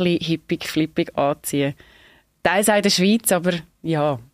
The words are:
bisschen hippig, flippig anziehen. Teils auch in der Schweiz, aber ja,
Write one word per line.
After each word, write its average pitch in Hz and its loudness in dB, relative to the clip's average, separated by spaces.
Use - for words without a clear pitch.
bisschen 175 0
hippig, 165 -4
flippig 160 -2
anziehen. 143 -2
Teils 190 2
auch 214 4
in 202 2
der 202 2
Schweiz, 202 2
aber 180 0
ja, 151 0